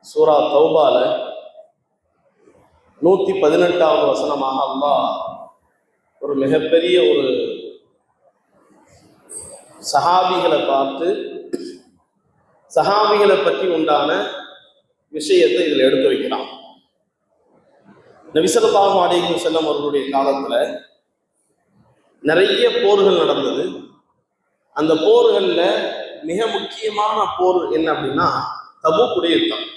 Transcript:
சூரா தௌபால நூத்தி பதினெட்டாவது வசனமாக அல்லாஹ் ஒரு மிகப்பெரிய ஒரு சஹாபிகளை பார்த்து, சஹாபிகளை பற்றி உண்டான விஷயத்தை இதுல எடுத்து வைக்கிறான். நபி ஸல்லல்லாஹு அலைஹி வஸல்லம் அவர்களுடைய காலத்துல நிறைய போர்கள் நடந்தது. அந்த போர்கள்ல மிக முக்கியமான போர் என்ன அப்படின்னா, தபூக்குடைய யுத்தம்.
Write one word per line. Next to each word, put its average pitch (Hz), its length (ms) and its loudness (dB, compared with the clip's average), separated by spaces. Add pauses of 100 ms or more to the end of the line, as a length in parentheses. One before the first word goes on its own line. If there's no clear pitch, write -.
சூரா 156 380 2
தௌபால 147 580 2 (2000)
நூத்தி 185 380 2
பதினெட்டாவது 160 640 2
வசனமாக 135 580 -2
அல்லாஹ் 135 440 0 (1120)
ஒரு 143 140 -6
மிகப்பெரிய 156 680 2
ஒரு 135 240 2 (2750)
சஹாபிகளை 175 720 0
பார்த்து, 135 420 -2 (1700)
சஹாபிகளை 202 720 2
பற்றி 185 240 0
உண்டான 156 580 0 (800)
விஷயத்தை 165 580 0
இதுல 135 200 0
எடுத்து - 200 0
வைக்கிறான். - 420 -4 (1800)
நபி 165 220 2
ஸல்லல்லாஹு 196 460 4
அலைஹி 175 340 0
வஸல்லம் 160 300 -2
அவர்களுடைய 143 480 -2
காலத்துல 135 680 -2 (1400)
நிறைய 190 500 2
போர்கள் 196 460 2
நடந்தது. - 680 -2 (880)
அந்த 156 220 0
போர்கள்ல 196 680 2 (600)
மிக 180 240 -4
முக்கியமான 214 920 -4
போர் 180 340 0
என்ன 156 200 0
அப்படின்னா, 143 360 -2 (540)
தபூக்குடைய 175 520 0
யுத்தம். - 320 -2 (100)